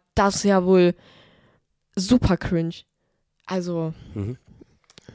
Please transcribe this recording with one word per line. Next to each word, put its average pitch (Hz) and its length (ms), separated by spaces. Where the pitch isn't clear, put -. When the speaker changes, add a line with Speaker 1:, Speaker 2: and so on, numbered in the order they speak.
Speaker 1:
das 196 200
ist - 80
ja 196 200
wohl 180 300
super 190 420
cringe. 165 380
Also, 170 480
Speaker 2:
Mhm. 107 220